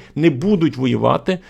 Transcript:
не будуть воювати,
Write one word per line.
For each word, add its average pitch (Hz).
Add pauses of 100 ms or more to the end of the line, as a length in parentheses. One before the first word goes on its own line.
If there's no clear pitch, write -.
(140)
не 160
будуть 156
воювати, 123 (100)